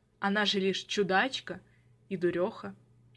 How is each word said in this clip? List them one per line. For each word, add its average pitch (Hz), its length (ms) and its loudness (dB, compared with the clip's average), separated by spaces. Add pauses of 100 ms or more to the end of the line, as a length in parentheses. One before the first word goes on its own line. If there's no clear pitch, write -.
(200)
Она 202 240 2
же 202 160 2
лишь 190 240 0
чудачка 190 760 0 (480)
и 190 80 -4
дурёха. 175 580 -2 (420)